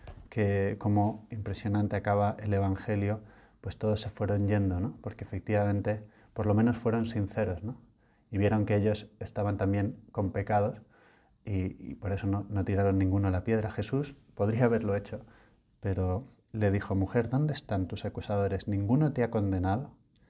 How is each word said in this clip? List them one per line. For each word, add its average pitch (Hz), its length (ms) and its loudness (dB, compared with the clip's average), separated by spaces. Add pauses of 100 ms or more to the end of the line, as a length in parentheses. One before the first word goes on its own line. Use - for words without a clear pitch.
(280)
que 101 500 0
como 104 520 0
impresionante 104 640 -2
acaba 101 420 2
el 104 140 -4
Evangelio, 101 680 0 (400)
pues - 160 -10
todos 107 240 0
se 101 100 -8
fueron 101 360 0
yendo, 98 340 2
¿no? - 200 -4
Porque - 240 -10
efectivamente, 104 800 0 (300)
por 104 120 -2
lo 104 80 4
menos 117 220 4
fueron 113 300 0
sinceros, 95 560 -2
¿no? 110 180 -8 (500)
Y 101 80 -2
vieron 104 280 4
que 107 100 2
ellos 104 320 0 (120)
estaban 104 360 -2
también 101 400 0 (160)
con 98 200 -2
pecados 104 500 0 (640)
y, 95 320 -2 (140)
y - 40 -10
por 98 180 -6
eso 101 140 -4
no, 101 240 -2
no 101 140 -2
tiraron 98 340 2
ninguno 95 320 2
la 92 120 0
piedra. 110 280 0
Jesús 135 460 -4 (180)
podría 113 320 2
haberlo 110 300 2
hecho, 104 280 -8 (560)
pero 92 460 0 (260)
le 107 180 2
dijo, 98 240 0
"Mujer, 113 360 2
¿dónde 131 240 2
están 95 320 -2
tus - 180 -8
acusadores? 98 640 -2
¿Ninguno 104 440 2
te 123 100 0
ha 113 80 2
condenado?". 98 640 0 (380)